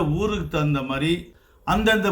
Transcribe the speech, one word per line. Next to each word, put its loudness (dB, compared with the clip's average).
ஊருக்கு -2
தகுந்த 0
மாதிரி, -2
அந்தந்த 2